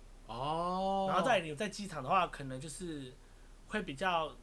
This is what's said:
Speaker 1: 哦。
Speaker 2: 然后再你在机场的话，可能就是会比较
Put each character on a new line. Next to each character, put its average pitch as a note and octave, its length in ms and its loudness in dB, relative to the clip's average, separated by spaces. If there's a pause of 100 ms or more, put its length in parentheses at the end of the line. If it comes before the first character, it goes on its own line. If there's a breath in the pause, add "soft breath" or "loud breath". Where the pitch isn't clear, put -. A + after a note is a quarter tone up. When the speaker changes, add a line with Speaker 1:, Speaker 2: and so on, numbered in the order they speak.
(280)
Speaker 1:
哦。 F3+ 840 0
Speaker 2:
然 F3+ 100 4
后 F#3+ 80 4
再 G#3+ 140 6
你 D#3 120 -4
在 G#3 140 -2
机 G3+ 180 -6
场 D#3+ 160 -6
的 B2+ 60 -6
话， F3 200 6
可 C#3+ 180 -8
能 C3 120 -6
就 D3 120 -8
是 D3 420 -8 (560 loud breath)
会 G#3+ 140 -2
比 D#3+ 140 -6
较 E3 480 2